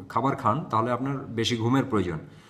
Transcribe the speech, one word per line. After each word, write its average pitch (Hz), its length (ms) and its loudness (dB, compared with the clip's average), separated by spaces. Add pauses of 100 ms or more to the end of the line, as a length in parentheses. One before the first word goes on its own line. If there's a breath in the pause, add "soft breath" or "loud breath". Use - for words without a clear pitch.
খাবার 127 280 0
খান 120 340 2
তাহলে 113 200 2
আপনার 131 280 -2
বেশি 110 380 -2
ঘুমের 120 280 2
প্রয়োজন। 92 340 0 (300 loud breath)